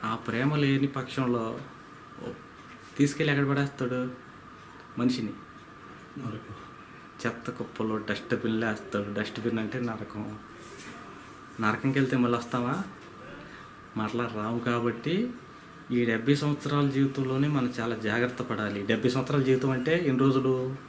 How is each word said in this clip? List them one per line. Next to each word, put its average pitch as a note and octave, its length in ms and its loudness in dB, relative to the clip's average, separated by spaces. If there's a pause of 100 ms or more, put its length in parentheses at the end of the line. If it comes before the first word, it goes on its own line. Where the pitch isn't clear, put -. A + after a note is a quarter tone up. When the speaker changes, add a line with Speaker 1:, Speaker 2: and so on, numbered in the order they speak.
Speaker 1:
ఆ A2 120 0
ప్రేమ B2+ 400 0
లేని C#3 320 4
పక్షంలో B2 720 0 (1400)
తీసుకెళ్ళి C#3+ 360 4
ఎక్కడ C#3 160 4
పడేస్తాడు C3+ 500 2 (1000)
మనిషిని? A#2 340 2 (840)
Speaker 2:
నరకం. G#2+ 360 -8 (680)
Speaker 1:
చెత్త - 360 -4
కుప్పలో A2 400 -2
డస్ట్‌బిన్‌లో A2 720 0
వేస్తాడు. G#2 400 -2 (100)
డస్ట్‌బిన్ A2 400 -2
అంటే A2 200 -2
నరకం. G#2+ 600 -6 (1200)
నరకంకి A2 380 2
వెళ్తే C3 180 4
మళ్ళీ A#2+ 200 4
వస్తావా? B2 380 0 (1200)
మరలా A2+ 380 0
రావు. A2+ 240 0
కాబట్టి A#2+ 760 0 (580)
ఈ A#2+ 140 4
డెబ్బై A#2 300 4
సంవత్సరాల C#3+ 540 2
జీవితంలోనే C3+ 580 2
మనం B2+ 320 2
చాలా A#2 160 0
జాగ్రత్త A2+ 460 0
పడాలి. G2+ 440 -2
డెబ్బై G#2+ 240 4
సంవత్సరాల C#3 320 2
జీవితం C3 300 4
అంటే C3 240 4 (120)
ఎన్ని B2+ 160 4
రోజులు? C3 520 4 (140)